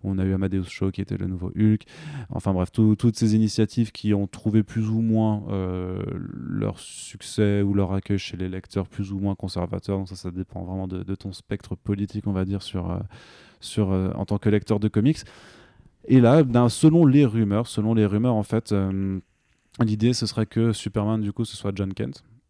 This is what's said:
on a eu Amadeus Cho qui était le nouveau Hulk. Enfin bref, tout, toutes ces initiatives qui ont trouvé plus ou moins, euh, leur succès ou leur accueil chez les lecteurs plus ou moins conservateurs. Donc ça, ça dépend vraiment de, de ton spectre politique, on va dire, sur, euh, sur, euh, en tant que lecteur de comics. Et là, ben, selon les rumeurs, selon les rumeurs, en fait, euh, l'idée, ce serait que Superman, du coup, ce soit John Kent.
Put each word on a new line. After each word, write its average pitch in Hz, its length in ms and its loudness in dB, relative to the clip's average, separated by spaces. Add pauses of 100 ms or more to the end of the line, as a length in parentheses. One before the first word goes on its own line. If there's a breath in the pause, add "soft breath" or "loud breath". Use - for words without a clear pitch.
on 95 160 -2
a 95 60 0
eu 95 80 2
Amadeus 95 320 -2
Cho 98 260 -4
qui 98 100 -8
était 95 160 -6
le 95 80 -6
nouveau 90 320 -6
Hulk. 107 280 4 (440 loud breath)
Enfin 87 240 -2
bref, 90 180 0
tout, 107 240 4
toutes 117 220 2
ces 110 180 4
initiatives 110 560 0
qui 104 220 -2
ont 101 140 0
trouvé 107 340 0
plus 110 280 -4
ou 113 120 0
moins, 110 480 2
euh, 92 540 -4 (340)
leur 104 420 -4
succès - 840 -2
ou 98 100 0
leur 98 200 2
accueil 98 260 -2
chez - 180 -10
les 92 120 -6
lecteurs 95 380 -6
plus 98 240 -8
ou 98 80 -6
moins 98 140 -2
conservateurs. 92 640 -6
Donc 95 100 -6
ça, 95 80 -12
ça 92 140 -10
dépend 92 340 -10
vraiment 92 240 -6
de, 92 140 -8
de 95 140 -6
ton 98 180 -12
spectre - 420 -10
politique, 101 520 -4
on 101 40 -2
va 95 140 0
dire, 98 160 -4
sur, 87 300 -6
euh, 90 80 -4 (600 loud breath)
sur, 98 320 -2
euh, 95 220 0
en - 120 -6
tant 101 120 -2
que 110 120 0
lecteur 104 300 2
de 107 80 0
comics. 117 300 2 (880 loud breath)
Et 131 140 8
là, 135 220 8
ben, 120 260 4
selon 160 360 6
les 139 200 8
rumeurs, 110 420 0
selon 110 260 -2
les 110 120 4
rumeurs, 110 300 2
en 104 80 0
fait, - 280 -2
euh, 95 480 -2 (640)
l'idée, 110 320 2
ce 120 120 -2
serait 110 200 -2
que 113 260 0
Superman, 107 500 -2
du 101 120 -4
coup, 117 120 -4
ce - 120 -14
soit 101 180 -6
John 95 180 -4
Kent. 123 300 -10 (260)